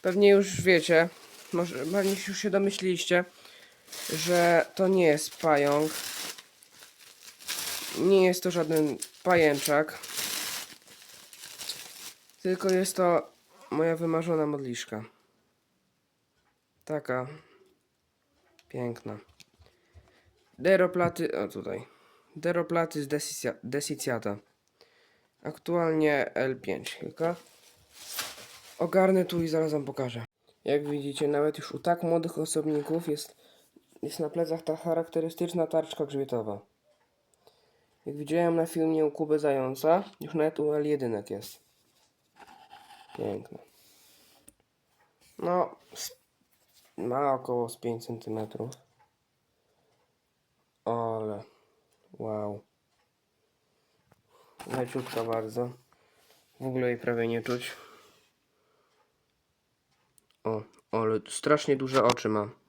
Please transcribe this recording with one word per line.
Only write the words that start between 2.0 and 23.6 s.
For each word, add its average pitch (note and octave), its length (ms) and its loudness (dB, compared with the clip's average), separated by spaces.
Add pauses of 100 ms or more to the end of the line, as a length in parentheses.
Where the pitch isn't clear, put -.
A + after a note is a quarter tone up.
już G3 100 -6
się G#3+ 120 -2
domyśliliście, F#3 760 0 (840)
że E3+ 560 4 (100)
to F#3+ 120 4
nie F#3 180 6
jest D3+ 300 2
pająk. D3 560 4 (2000)
Nie F#3 280 6
jest F3+ 180 4
to F#3 80 0
żaden D#3 460 2 (260)
pajęczak. D3+ 760 4 (2500)
Tylko F#3 280 -2
jest F#3 260 0
to F3 360 2 (400)
moja D#3+ 240 2
wymarzona E3 500 0
modliszka. B2+ 580 -6 (1800)
Taka C3 420 -4 (1400)
piękna. A#2 480 -8 (1400)
Deroplaty, F3 800 2
o G2 80 -2
tutaj. F#2+ 400 -8 (480)
Deroplaty E3 680 -2
z C#3 40 -8
Desicia-, D3 560 -4